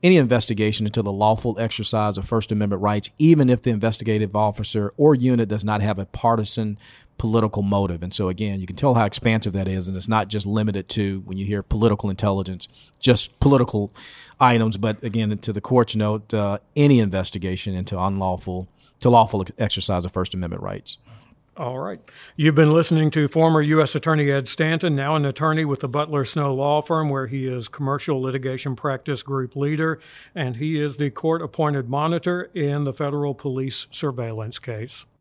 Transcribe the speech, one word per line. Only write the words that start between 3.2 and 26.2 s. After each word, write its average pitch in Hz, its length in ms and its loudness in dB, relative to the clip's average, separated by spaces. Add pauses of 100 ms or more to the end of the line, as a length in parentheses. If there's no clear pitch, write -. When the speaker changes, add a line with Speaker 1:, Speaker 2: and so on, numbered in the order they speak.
Speaker 1:
if 123 120 2
the 123 80 0
investigative 107 680 -2
officer 104 600 -2
or 147 200 6
unit 123 320 2
does 104 160 -4
not 104 180 0
have 101 160 0
a 98 80 -6
partisan 110 720 -2 (400)
political 110 440 0
motive. 98 400 0
And 90 120 -8
so, 95 160 -2
again, 98 300 -4
you 92 60 -8
can 92 100 -10
tell 139 180 2
how 117 100 4
expansive 107 480 0
that 95 160 -2
is, 95 200 -4
and 95 60 -6
it's 92 140 -8
not 110 200 0
just 104 180 -4
limited 104 420 -2
to, 98 380 -2
when 92 100 -10
you 98 80 -6
hear 101 180 -4
political 107 460 0
intelligence, 95 580 -2 (320)
just - 420 2
political 120 520 2 (480)
items. 113 380 4
But 107 260 -2
again, 107 320 -2
to 110 160 -8
the 101 80 -4
court's 123 340 2
note, 107 380 -2
uh, 104 280 -2 (160)
any 143 220 8
investigation 95 760 -2
into 92 260 -4
unlawful, 92 680 -4 (320)
to 127 100 4
lawful 110 320 6
ex-, - 160 -8
exercise 95 480 -2
of 87 60 -8
First 92 200 -4
Amendment 92 300 -8
rights. 98 340 -10 (640)
Speaker 2:
All 127 200 -6
right. - 220 -8 (360)
You've 151 180 4
been 151 180 8
listening 156 380 4
to 151 180 0
former 160 320 4
U 151 220 4
S 135 120 0
Attorney 151 360 0
Ed 139 180 0
Stanton, 160 480 0
now 139 180 -2
an 147 120 0
attorney 156 400 0
with 139 140 -4
the 139 80 -6
Butler 147 360 -2